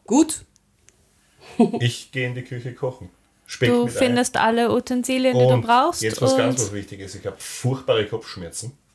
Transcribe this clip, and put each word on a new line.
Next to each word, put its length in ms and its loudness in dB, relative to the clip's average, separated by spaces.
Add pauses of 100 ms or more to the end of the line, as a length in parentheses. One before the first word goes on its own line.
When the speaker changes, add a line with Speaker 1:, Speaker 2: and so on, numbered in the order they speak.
Speaker 1:
gut. 400 2 (1300)
Speaker 2:
Ich 320 -4
gehe 160 -4
in 80 -8
die 80 -10
Küche 300 -12
kochen. 360 -8 (360)
Speck 240 0
Speaker 3:
Du 160 4
Speaker 2:
mit 100 -6
Ei. 40 -4
Speaker 3:
findest 380 2
alle 360 2
Utensilien, 640 0
die 80 6
du 80 6
Speaker 2:
Und 80 4
Speaker 3:
brauchst 400 2
Speaker 2:
jetzt 200 -2
was 160 4
ganz 220 0
Speaker 3:
und 80 -2
Speaker 2:
was 60 -10
Wichtiges. 420 -12
Ich 100 -16
hab 160 -10
furchtbare 680 -2
Kopfschmerzen. 720 -12 (180)